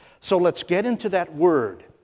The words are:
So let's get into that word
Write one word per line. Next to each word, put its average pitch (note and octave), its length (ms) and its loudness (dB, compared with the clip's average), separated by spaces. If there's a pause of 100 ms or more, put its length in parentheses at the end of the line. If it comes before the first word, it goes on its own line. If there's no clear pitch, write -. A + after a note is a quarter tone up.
(180)
So - 180 -2
let's F3 260 0
get F#3 220 0
into A#3 260 -4
that E3+ 240 -2
word C#3+ 500 0 (200)